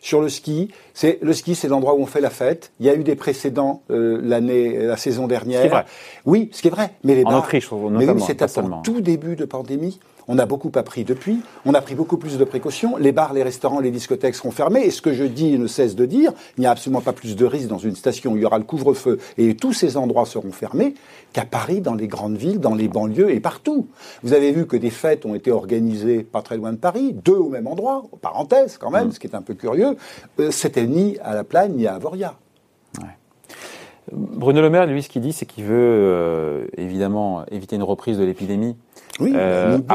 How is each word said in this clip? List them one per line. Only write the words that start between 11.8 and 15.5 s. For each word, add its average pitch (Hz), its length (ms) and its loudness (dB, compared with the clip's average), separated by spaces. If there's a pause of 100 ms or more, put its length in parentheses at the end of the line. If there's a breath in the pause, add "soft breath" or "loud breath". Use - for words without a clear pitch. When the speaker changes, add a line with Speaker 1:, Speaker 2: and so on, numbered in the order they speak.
Speaker 1:
beaucoup 160 220 -2
plus 139 200 -6
de 135 60 6
précautions. 151 540 -2
Les 139 160 4
bars, 156 180 2
les 135 120 2
restaurants, 131 360 -2
les 131 120 0
discothèques 123 440 -2
seront - 160 -6
fermés. 180 300 2
Et 202 100 2
ce - 100 -8
que 156 120 2
je 131 100 -2
dis 143 300 0